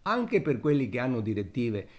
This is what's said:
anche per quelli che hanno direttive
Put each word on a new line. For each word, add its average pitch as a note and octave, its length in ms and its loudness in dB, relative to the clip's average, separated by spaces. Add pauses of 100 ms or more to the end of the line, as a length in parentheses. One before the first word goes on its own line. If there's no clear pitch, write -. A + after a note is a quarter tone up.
anche A3+ 400 0
per C3 180 0
quelli C#3 300 2
che B2+ 80 -4
hanno B2 240 0
direttive G#2 640 -2 (120)